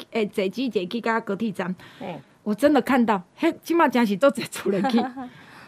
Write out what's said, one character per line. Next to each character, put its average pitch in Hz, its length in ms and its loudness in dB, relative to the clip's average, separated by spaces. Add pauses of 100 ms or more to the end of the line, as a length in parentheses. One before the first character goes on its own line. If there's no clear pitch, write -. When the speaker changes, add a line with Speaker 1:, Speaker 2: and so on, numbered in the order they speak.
(120)
Speaker 1:
嗯。 226 100 -2
Speaker 2:
欸， 214 60 0
坐 190 200 -2
机 240 220 -4
坐 196 160 -2
去 220 160 -6
到 226 180 0
高 208 160 -6
铁 214 160 -4
站。 180 240 -6 (240)
Speaker 1:
嗯。 165 180 -12 (260)
Speaker 2:
我 208 120 -2
真 294 160 4
的 277 100 4
看 247 240 4
到， 208 160 2 (140)
嘿， 320 260 0
即 - 120 -4
马 330 120 4
真 240 220 2
是 202 80 0
足 226 120 4
侪 277 220 0
厝 - 220 -4
人 196 180 0
去。 233 100 2
Speaker 1:
<laughs> 254 120 -2 (560)